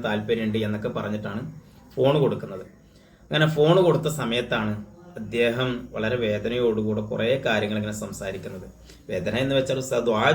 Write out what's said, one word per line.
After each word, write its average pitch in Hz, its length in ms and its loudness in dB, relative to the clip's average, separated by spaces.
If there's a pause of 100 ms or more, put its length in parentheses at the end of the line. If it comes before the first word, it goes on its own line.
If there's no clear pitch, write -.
താല്പര്യമുണ്ട് 107 520 0 (100)
എന്നൊക്കെ 107 300 -4
പറഞ്ഞിട്ടാണ് 104 460 -4 (520)
ഫോൺ 135 280 4
കൊടുക്കുന്നത്. 98 420 -2 (640)
അങ്ങനെ 151 200 2 (100)
ഫോൺ 160 180 6 (100)
കൊടുത്ത 147 220 2 (140)
സമയത്താണ് 113 520 0 (440)
അദ്ദേഹം 117 500 0 (260)
വളരെ 110 280 0
വേദനയോടുകൂടെ 110 880 0
കുറേ 110 160 0 (220)
കാര്യങ്ങൾ 107 320 0
ഇങ്ങനെ 104 200 -4
സംസാരിക്കുന്നത്. 98 640 -10 (460)
വേദന 92 320 -2
എന്ന് 135 140 0
വെച്ചാൽ 131 260 0
ഉസ്താദ് 120 260 -2
ദുആ 110 160 2 (100)